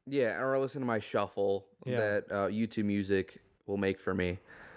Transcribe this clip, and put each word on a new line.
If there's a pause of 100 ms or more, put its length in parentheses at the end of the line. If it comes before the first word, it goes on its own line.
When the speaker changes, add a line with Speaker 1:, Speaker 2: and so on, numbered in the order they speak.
Speaker 1:
Yeah,
or
I
listen
to
my
shuffle (200)
Speaker 2:
Yeah.
Speaker 1:
that,
uh,
YouTube
Music (260)
will
make
for
me. (380)